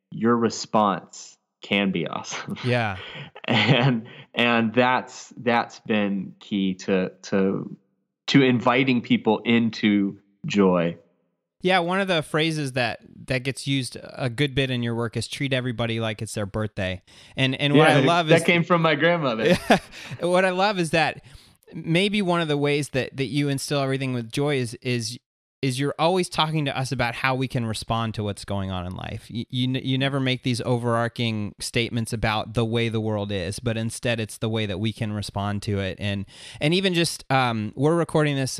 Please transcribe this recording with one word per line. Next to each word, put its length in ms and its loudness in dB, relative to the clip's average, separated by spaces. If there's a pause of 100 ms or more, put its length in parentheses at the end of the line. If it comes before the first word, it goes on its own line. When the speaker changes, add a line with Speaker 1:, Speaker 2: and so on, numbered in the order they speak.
(100)
Speaker 1:
your 260 2
response 1000 0 (260)
can 300 0
be 140 -2
awesome. 540 -8
<laughs> 40 -8
Speaker 2:
Yeah. 320 0 (480)
Speaker 1:
And, 640 2 (260)
and 400 2
that's, 640 0
that's 440 0
been 580 -2
key 360 0
to, 360 0 (120)
to, 540 -2 (520)
to 140 8
inviting 600 4
people 420 2
into 720 2 (280)
joy. 500 4 (680)
Speaker 2:
Yeah, 180 4
one 200 0
of 80 -2
the 140 2
phrases 500 -2
that, 280 -2 (260)
that 160 -2
gets 240 -6
used 360 -2
a 280 -6
good 240 -2
bit 160 0
in 120 -2
your 120 -2
work 220 -4
is 120 -4
"treat 240 -4
everybody 480 -2
like 220 -4
it's 100 -10
their 140 -4
birthday." 560 -4 (340)
And, 240 0
and 140 2
what 140 8
Speaker 1:
Yeah, 100 6
Speaker 2:
I 20 4
love 280 2
Speaker 1:
that 120 6
Speaker 2:
is 40 -4
Speaker 1:
came 200 4
from 180 2
my 120 4
grandmother. 680 2
Speaker 2:
<laughs> 60 -12
Yeah. 100 6 (420)
What 240 2
I 60 2
love 280 0
is 120 0
that 320 0 (520)
maybe 480 2
one 180 2
of 80 -2
the 80 2
ways 340 0
that, 260 -4
that 100 -2
you 220 0
instill 320 -2
everything 340 -2
with 180 -6
joy 240 0
is, 240 -2
is, 380 -4 (440)
is 160 0
you're 200 0
always 320 2
talking 340 0
to 120 -4
us 140 -4
about 240 -2
how 200 0
we 120 -2
can 200 -2
respond 480 -2
to 100 -4
what's 220 -6
going 240 -4
on 160 -4
in 100 -8
life. 340 -10
You, 200 -4
you 140 0
n-, 200 -2
you 140 0
never 200 0
make 240 0
these 200 -2
overarching 960 -2
statements 540 -2
about 400 -2
the 100 2
way 240 0
the 120 -2
world 300 -2
is, 280 -4
but 180 -4
instead 440 -4
it's 180 -8
the 100 -2
way 160 -2
that 160 -4
we 100 0
can 220 -4
respond 520 -4
to 140 -2
it. 220 -4
And, 240 -4 (380)
and 100 2
even 220 2
just, 360 -2
um, 460 0
we're 180 2
recording 420 2
this 240 -4